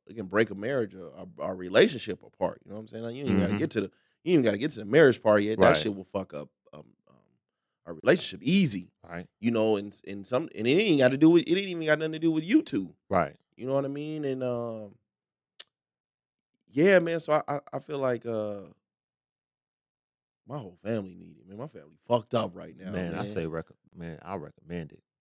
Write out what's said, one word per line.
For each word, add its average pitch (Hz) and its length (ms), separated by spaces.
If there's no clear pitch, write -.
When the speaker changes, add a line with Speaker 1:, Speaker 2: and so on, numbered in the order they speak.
Speaker 1:
it 98 80
can 107 120
break 107 240
a 95 40
marriage 110 400
or 87 220
a, 90 260
a 92 100
relationship 98 720
apart. - 400
You - 60
know 98 60
what 110 80
I'm 110 40
saying? 110 160
Like, 117 120
you 139 100
ain't 107 140
gotta 90 100
Speaker 2:
Mm-hmm. 104 80
Speaker 1:
get 147 140
to 110 100
the, 95 100
you 175 120
ain't 139 100
gotta 101 120
get 143 140
to 113 80
the 104 60
marriage 131 360
part 107 220
yet. 107 160
That 92 80
Speaker 2:
Right. 82 100
Speaker 1:
shit 101 180
will 95 100
fuck - 280
up, 73 160
um, 73 120
um, 65 60
a 85 80
relationship 98 500
easy. 135 480
Speaker 2:
Right. 85 180
Speaker 1:
You 117 120
know, 110 260
and, 101 300
and 101 200
some, 123 280
and 107 120
it 127 40
ain't 175 280
gotta 131 180
do 160 120
with, 170 180
it - 100
ain't 196 120
even 165 160
got 151 140
nothing 160 140
to 156 60
do 160 120
with 156 120
you 240 180
two. 95 320
Speaker 2:
Right. 80 260
Speaker 1:
You 117 100
know 135 60
what 139 120
I 135 40
mean? 151 360
And, 131 180
um, 117 520
yeah, 180 280
man. 170 200
So 151 140
I, 151 80
I, 139 40
I 135 60
feel 143 200
like, 123 260
uh, 107 360
my 127 100
whole 92 260
family 98 320
need 85 240
it, 85 80
man. 98 100
My 131 100
family 80 300
fucked 120 260
up 104 220
right 82 220
now, 92 140
Speaker 2:
Man, 90 220
I 82 40
Speaker 1:
man. 92 100
Speaker 2:
say 95 180
rec-, 80 200
man, 82 260
I 92 140
recommend 82 560
it. - 100